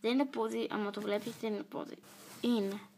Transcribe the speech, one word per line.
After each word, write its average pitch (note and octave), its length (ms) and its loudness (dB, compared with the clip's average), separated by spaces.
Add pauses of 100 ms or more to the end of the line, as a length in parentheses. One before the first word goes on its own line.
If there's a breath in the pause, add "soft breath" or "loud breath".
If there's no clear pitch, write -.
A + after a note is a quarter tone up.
Δεν A3+ 120 2
είναι C4+ 120 6
πόδι. A3+ 460 0
Άμα G#3 200 0
το G3+ 100 -4
βλέπεις, G#3 400 -2
δεν A3 120 -2
είναι G#3 100 -4
πόδι. - 340 -8 (440)
Είναι. G#3 400 2 (180)